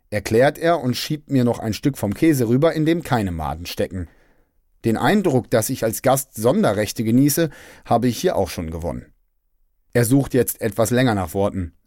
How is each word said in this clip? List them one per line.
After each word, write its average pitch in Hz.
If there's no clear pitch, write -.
erklärt 117
er 165
und 127
schiebt -
mir 131
noch 117
ein 107
Stück -
vom 101
Käse 143
rüber, 143
in 156
dem 165
keine 104
Maden 80
stecken. 92
Den 113
Eindruck, 160
dass 110
ich 131
als 113
Gast 135
Sonderrechte 113
genieße, 143
habe 117
ich 120
hier -
auch 92
schon 80
gewonnen. 78
Er 120
sucht 131
jetzt -
etwas 110
länger 120
nach 92
Worten 98